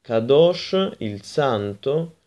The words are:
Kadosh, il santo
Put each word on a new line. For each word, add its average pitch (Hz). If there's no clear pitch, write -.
Kadosh, 165
il 104
santo 135